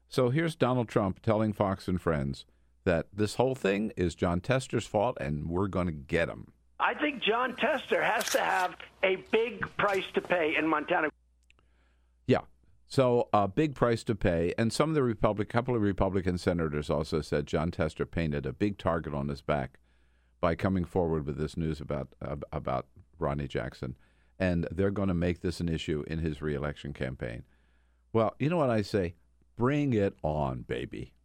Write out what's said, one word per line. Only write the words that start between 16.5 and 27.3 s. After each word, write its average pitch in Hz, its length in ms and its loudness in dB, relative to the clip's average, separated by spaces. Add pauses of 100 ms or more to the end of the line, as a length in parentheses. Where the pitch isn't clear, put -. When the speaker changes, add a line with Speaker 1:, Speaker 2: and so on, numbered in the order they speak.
Speaker 1:
also 78 320 0
said 73 260 -2
John 82 240 0
Tester 78 340 -2
painted 73 400 -2
a 65 60 -4
big 101 260 -2
target 80 360 -2
on 71 160 -4
his 71 120 -6
back 71 380 -2 (600)
by 85 140 2
coming 95 280 0
forward 80 420 0
with 69 120 -4
this 76 180 -4
news 80 240 -2
about, 67 300 -6 (120)
ab-, 71 300 -8
about 65 360 -4 (300)
Ronny 71 300 -2
Jackson. 64 480 -8 (420)
And 87 320 2
they're 95 220 0
gonna 98 220 0
make 87 260 0
this 90 220 -2
an 85 80 0
issue 78 360 -2
in 80 140 -6
his 80 220 -2
reelection 73 500 -4
campaign. 65 520 -6 (680)